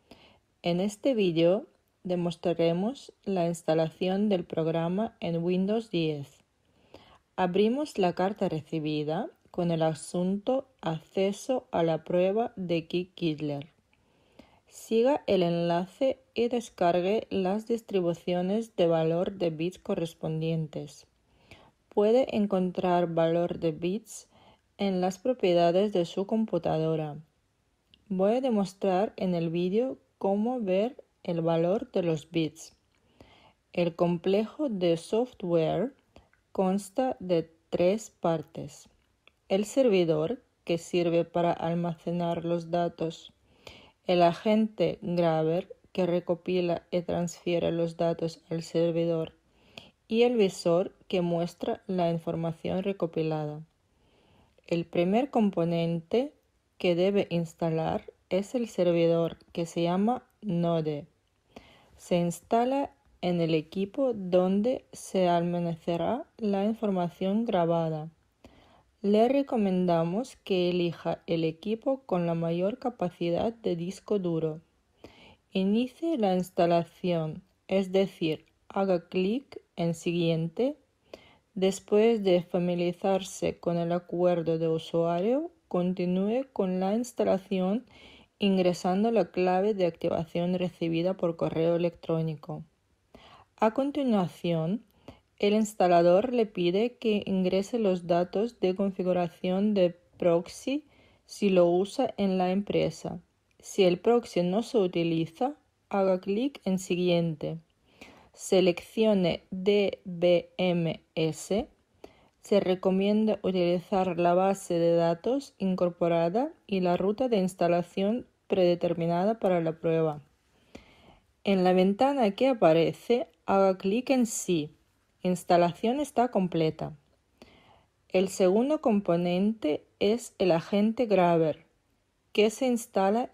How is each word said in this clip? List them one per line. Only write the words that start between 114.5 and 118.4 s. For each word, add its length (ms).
de 220
datos 640
incorporada 920
y 140
la 160
ruta 320
de 100
instalación 880